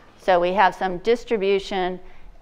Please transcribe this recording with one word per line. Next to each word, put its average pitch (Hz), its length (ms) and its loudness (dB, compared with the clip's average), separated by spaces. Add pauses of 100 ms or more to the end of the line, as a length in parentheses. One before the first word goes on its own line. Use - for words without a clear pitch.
(220)
so 180 180 4
we 180 140 0
have 190 200 4
some 185 240 -4
distribution, 196 1000 0 (420)